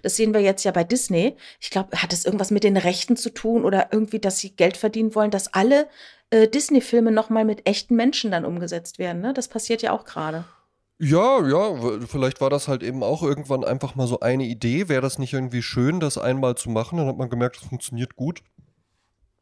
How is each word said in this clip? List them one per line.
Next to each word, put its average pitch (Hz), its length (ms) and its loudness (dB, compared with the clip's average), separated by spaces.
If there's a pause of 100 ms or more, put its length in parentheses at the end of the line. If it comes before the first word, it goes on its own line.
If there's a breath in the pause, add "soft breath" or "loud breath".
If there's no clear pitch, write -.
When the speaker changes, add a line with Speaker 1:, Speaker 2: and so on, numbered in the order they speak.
Speaker 1:
Das 190 120 -2
sehen 220 180 2
wir 214 80 4
jetzt 196 220 2
ja 190 80 0
bei 175 140 2
Disney. 190 520 0 (240 loud breath)
Ich - 100 -12
glaub, 190 260 -2
hat - 160 -2
das 170 120 -4
irgendwas 202 280 0
mit 202 100 2
den 196 140 4
Rechten 185 400 0
zu - 140 -6
tun 226 340 0
oder 190 260 2
irgendwie, 214 300 -2
dass 190 180 -2
sie 196 160 -10
Geld 185 220 2
verdienen 220 400 -2
wollen, 214 160 2
dass 196 220 -4
alle, 277 340 4 (420 loud breath)
äh, 220 160 6
Disney-Filme 240 640 2
noch 214 200 2
mal 220 140 2
mit 214 220 -2
echten 208 300 0
Menschen 233 340 2
dann 170 140 -2
umgesetzt 175 560 -6
werden, 175 220 -4
ne? 247 120 -2
Das 254 140 -6
passiert 226 340 -4
ja 226 80 -2
auch - 140 -4
gerade. 160 400 -8 (560)
Speaker 2:
Ja, 185 380 4 (100)
ja, 160 340 0
w-, 117 240 -4
vielleicht 135 340 -2
war 135 100 2
das 143 180 -2
halt 131 160 -2
eben 131 180 -4
auch 156 220 -2
irgendwann 139 400 -2
einfach 131 320 -4
mal 131 100 0
so 120 140 -2
eine 131 240 0
Idee. 120 440 -2
Wäre 135 140 2
das 135 160 -4
nicht 131 140 -6
irgendwie 123 300 -4
schön, 135 360 0
das 151 200 -2
einmal 127 380 0
zu - 140 -6
machen? 113 280 -2
Dann 143 100 0
hat 127 80 -4
man 127 140 -4
gemerkt, 120 260 -2
das - 120 -18
funktioniert 123 460 -8
gut. 151 280 -6 (1000)